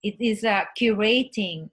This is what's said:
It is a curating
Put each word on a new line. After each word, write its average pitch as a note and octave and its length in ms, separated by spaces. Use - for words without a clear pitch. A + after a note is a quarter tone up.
It G#3 160
is A3 240
a G3+ 240
curating G#3+ 920